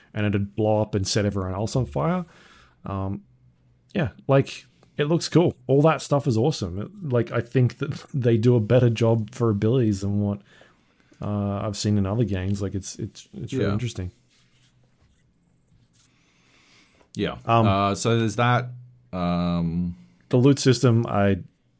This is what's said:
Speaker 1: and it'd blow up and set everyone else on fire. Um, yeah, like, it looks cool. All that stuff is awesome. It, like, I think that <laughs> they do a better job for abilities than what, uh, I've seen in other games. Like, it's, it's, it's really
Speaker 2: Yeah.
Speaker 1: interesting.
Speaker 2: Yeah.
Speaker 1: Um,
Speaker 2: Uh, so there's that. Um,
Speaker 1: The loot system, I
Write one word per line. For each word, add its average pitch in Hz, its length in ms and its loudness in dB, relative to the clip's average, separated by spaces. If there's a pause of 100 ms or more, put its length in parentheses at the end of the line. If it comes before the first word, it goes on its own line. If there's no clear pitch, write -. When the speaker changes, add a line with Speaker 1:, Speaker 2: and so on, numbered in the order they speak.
(120)
Speaker 1:
and 104 140 -2
it'd 101 300 -2
blow 107 260 2
up 107 120 -4
and 95 140 -2
set 104 160 0
everyone 95 300 -2
else 107 220 -4
on 127 100 0
fire. 170 400 -4 (580)
Um, 98 380 -6 (720)
yeah, 156 160 -2 (180)
like, 139 380 0 (320)
it 151 60 -2
looks 156 260 0
cool. 165 260 4 (100)
All 139 160 4
that 156 200 2
stuff 143 240 -2
is 120 100 2
awesome. 110 420 -2
It, 180 340 -10
like, 117 200 0
I 120 80 0
think 123 380 0
that 147 140 -6 (160)
<laughs> - 40 -14
they 120 240 2
do 123 200 4
a 117 40 4
better 120 300 4
job 113 440 0
for 117 140 0
abilities 107 540 2
than 101 180 -2
what, 104 200 -2 (800)
uh, 101 400 -4
I've 104 160 -6
seen 104 180 0
in 98 80 2
other 110 200 0
games. 98 360 -2
Like, 98 140 -6
it's, 98 240 -10
it's, - 340 -12
it's 165 220 -12
really 127 120 -2
Speaker 2:
Yeah. 101 60 -2
Speaker 1:
interesting. 104 380 -6 (3000)
Speaker 2:
Yeah. 78 220 -4 (100)
Speaker 1:
Um, 113 200 4
Speaker 2:
Uh, 98 280 2
so 117 240 0
there's 110 180 0
that. 120 320 2 (440)
Um, 87 840 -2 (340)
Speaker 1:
The 127 60 2
loot 131 220 6
system, 120 500 4
I 101 300 2 (420)